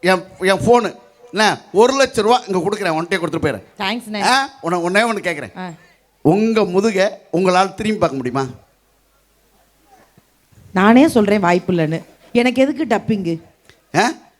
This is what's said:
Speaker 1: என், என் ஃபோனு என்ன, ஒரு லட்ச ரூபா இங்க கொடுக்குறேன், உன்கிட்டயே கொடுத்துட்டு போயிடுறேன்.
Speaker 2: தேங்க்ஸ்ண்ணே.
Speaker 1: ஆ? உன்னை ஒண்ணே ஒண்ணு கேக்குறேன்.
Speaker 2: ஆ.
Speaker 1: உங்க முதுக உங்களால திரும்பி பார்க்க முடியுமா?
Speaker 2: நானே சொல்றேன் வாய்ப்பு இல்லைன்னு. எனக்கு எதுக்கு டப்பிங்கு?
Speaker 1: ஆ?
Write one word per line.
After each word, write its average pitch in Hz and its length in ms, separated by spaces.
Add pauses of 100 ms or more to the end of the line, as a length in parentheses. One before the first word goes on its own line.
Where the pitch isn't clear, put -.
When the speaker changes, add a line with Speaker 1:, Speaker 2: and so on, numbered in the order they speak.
Speaker 1:
என், 180 220 (160)
என் 185 200
ஃபோனு 226 360 (360)
என்ன, 190 260 (140)
ஒரு 262 320
லட்ச 254 180
ரூபா 226 260
இங்க 185 220
கொடுக்குறேன், 202 220
உன்கிட்டயே 170 300
கொடுத்துட்டு 160 200
போயிடுறேன். 131 220 (140)
Speaker 2:
தேங்க்ஸ்ண்ணே. 214 440
Speaker 1:
ஆ? 262 280 (120)
உன்னை 175 180
ஒண்ணே 185 260
ஒண்ணு 226 120
கேக்குறேன். 156 420
Speaker 2:
ஆ. 185 100 (520)
Speaker 1:
உங்க 214 400
முதுக 190 480 (240)
உங்களால 185 400
திரும்பி 214 260
பார்க்க 139 180
முடியுமா? 127 280 (2250)
Speaker 2:
நானே 226 340
சொல்றேன் 208 320
வாய்ப்பு 180 340
இல்லைன்னு. 160 280 (300)
எனக்கு 247 300
எதுக்கு 262 340
டப்பிங்கு? 190 440 (560)
Speaker 1:
ஆ? 214 160 (280)